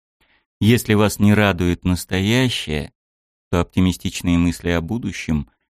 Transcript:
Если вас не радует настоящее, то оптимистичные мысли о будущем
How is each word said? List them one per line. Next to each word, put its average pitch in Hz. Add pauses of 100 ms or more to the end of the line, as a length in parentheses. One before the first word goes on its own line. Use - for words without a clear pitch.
(600)
Если 110
вас 104
не 104
радует 90
настоящее, 92 (580)
то 90
оптимистичные 90
мысли 87
о 85
будущем 82 (320)